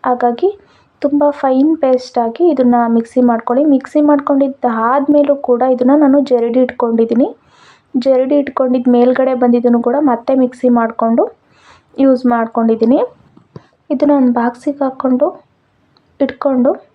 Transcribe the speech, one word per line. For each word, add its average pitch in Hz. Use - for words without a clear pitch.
ಹಾಗಾಗಿ 247
ತುಂಬ 285
ಫೈನ್ 285
ಪೇಸ್ಟಾಗಿ 254
ಇದನ್ನ 254
ಮಿಕ್ಸಿ 233
ಮಾಡ್ಕೊಳ್ಳಿ. 240
ಮಿಕ್ಸಿ 294
ಮಾಡ್ಕೊಂಡಿದ್ದಾದ್ಮೇಲೂ 285
ಕೂಡ 247
ಇದನ್ನ 254
ನಾನು 285
ಜರಡಿ 240
ಇಟ್ಕೊಂಡಿದ್ದೀನಿ. 240
ಜರಡಿ 262
ಇಟ್ಕೊಂಡಿದ್ 254
ಮೇಲ್ಗಡೆ 254
ಬಂದಿದ್ದನ್ನು 240
ಕೂಡ 247
ಮತ್ತೆ 269
ಮಿಕ್ಸಿ 254
ಮಾಡ್ಕೊಂಡು 233
ಯೂಸ್ 262
ಮಾಡ್ಕೊಂಡಿದ್ದೀನಿ. 226
ಇದನ್ನ 294
ಒಂದ್ 254
ಬಾಕ್ಸಿಗೆ 247
ಹಾಕ್ಕೊಂಡು 262
ಇಟ್ಕೊಂಡು 269